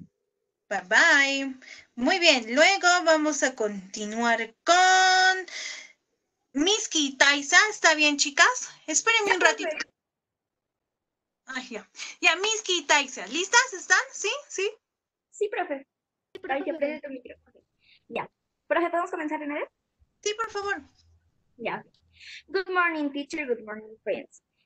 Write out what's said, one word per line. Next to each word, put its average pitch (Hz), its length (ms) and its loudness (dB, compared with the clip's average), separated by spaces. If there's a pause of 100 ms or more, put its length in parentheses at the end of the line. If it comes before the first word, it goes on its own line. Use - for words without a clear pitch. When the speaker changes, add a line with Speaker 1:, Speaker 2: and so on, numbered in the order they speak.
(680)
Speaker 1:
Bye, 196 220 -6
bye. 269 680 2 (380)
Muy 294 240 0
bien, 254 380 4
luego 359 320 4 (180)
vamos 302 380 2
a 262 120 -2
continuar 214 1080 -4
con 370 800 4 (1080)
Miski 320 560 0
y 277 80 -12
Taisa. 285 400 2 (120)
¿Está 339 240 2
bien, 302 240 2
chicas? 339 540 2 (160)
Espérenme 415 400 0
Speaker 2:
Ya, 403 80 2
Speaker 1:
un 349 60 -2
Speaker 2:
profe. 320 220 2
Speaker 1:
ratito. - 300 -8 (1500)
Ay, 254 240 -10
ya. 202 180 -14 (320)
Ya, 330 180 4
Miski 392 420 -2
y - 80 -14
Taisa, 277 400 0
¿listas 403 460 2
están? 370 280 2 (100)
¿Sí? 415 200 -6 (160)
¿Sí? 403 240 -6 (580)
Speaker 2:
Sí, - 200 -6
profe. 277 360 -6 (480)
Speaker 3:
Sí, - 60 -18
profe. 269 160 -6
Speaker 2:
Ay, 294 80 -4
que 294 100 -4
prende 294 260 -4
tu 285 100 -16
micrófono. - 500 -18 (480)
Ya. - 200 -8 (380)
Profe, 339 240 0
¿podemos 349 220 -4
comenzar 302 280 -6
de 302 60 -10
nuevo? 294 220 -8 (560)
Speaker 1:
Sí, 415 100 -2
por 440 160 -6
favor. 392 320 -6 (760)
Speaker 2:
Ya. 214 280 -8 (640)
Good 370 220 -4
morning, 330 420 0
teacher. 285 340 -8
Good 226 180 -4
morning, 214 380 -14
friends. - 400 -8 (240)